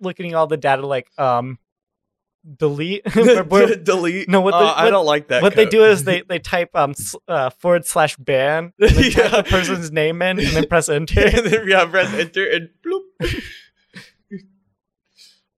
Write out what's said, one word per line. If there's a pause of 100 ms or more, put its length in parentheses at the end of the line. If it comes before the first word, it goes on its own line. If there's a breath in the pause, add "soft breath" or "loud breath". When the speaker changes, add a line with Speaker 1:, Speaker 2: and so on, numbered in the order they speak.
Speaker 1:
looking
at
all
the
data,
like, (100)
um, (1000)
delete.
<laughs>
Speaker 2:
<laughs>
Speaker 1:
Where,
where
Speaker 2:
Delete.
Speaker 1:
No,
what
Speaker 2:
Uh,
Speaker 1:
they,
Speaker 2:
I
Speaker 1:
what,
Speaker 2:
don't
like
that
Speaker 1:
what
they
Speaker 2:
code.
Speaker 1:
do
is
they,
they
type,
um,
s-, (100)
uh,
forward
slash
ban,
and
then
Speaker 2:
<laughs>
Yeah.
Speaker 1:
type
the
person's
name
in,
and
then
press
enter.
Speaker 2:
<laughs>
And
then,
yeah,
press
enter
and (160)
bloop.
<laughs> (2250 loud breath)